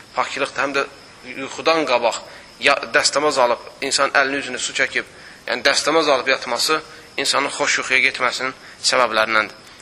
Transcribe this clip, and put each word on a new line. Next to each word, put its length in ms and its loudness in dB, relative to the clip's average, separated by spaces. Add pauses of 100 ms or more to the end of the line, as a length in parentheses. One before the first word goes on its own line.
(140)
paklıq, 400 -2
həm 220 -4
də 100 0 (400)
yuxudan 640 -2
qabaq 300 2 (400)
ya, 160 4 (180)
dəstəmaz 480 2
alıb, 200 2 (200)
insan 320 0
əlini 300 2
üzünü 180 -8
su 160 -6
çəkib, 300 -2 (400)
yəni 180 -2
dəstəmaz 440 2
alıb 200 2
yatması 520 -2 (360)
insanın 320 0
xoş 300 0
yuxuya 200 0
getməsinin 540 -2 (300)
səbəblərindəndir. 720 2 (260)